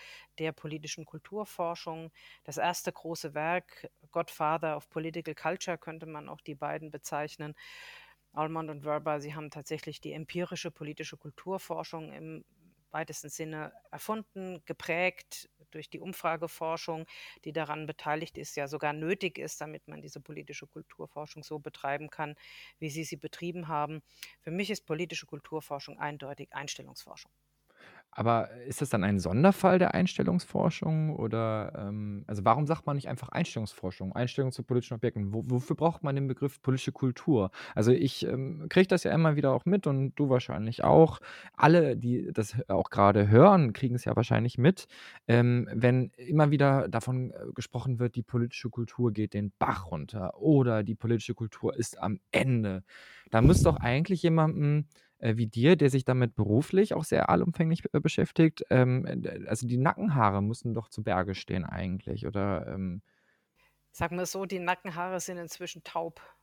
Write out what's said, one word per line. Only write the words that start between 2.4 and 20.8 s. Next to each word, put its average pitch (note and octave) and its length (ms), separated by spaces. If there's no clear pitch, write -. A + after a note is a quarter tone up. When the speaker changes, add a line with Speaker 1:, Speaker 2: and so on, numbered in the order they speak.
Speaker 1:
Das D3 120
erste E3+ 360
große D#3+ 420
Werk, E3 560
Godfather D#3+ 640
of D3 120
Political D#3+ 460
Culture, F3 420
könnte D#3+ 300
man D3+ 240
auch D#3 100
die D3+ 140
beiden D3+ 360
bezeichnen. D3+ 640
Almond D#3 380
und D3 140
Werber, D3+ 360
sie D3 140
haben D3+ 160
tatsächlich D3+ 500
die D3+ 120
empirische E3+ 580
politische D3+ 480
Kulturforschung D#3+ 920
im D#3 320
weitesten D#3 360
Sinne D#3 440
erfunden, F#3 720
geprägt - 840
durch D#3 200
die - 100
Umfrageforschung, E3 1080
die D#3 80
daran D3+ 340
beteiligt D#3 520
ist, - 180
ja C#3+ 100
sogar D3 260
nötig E3 460
ist, D3+ 220
damit D3+ 280
man D3+ 140
diese D3+ 180
politische D3 460
Kulturforschung D#3 760